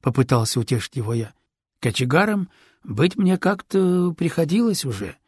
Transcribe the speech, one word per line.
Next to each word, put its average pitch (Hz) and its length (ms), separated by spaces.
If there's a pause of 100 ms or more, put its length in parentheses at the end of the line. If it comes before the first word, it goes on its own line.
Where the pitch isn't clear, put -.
попытался 120 580
утешить 113 360
его 113 180
я. 113 200 (460)
"Кочегаром 180 720 (340)
быть 151 340
мне 185 200
как-то 180 760
приходилось 170 720
уже. 101 320 (100)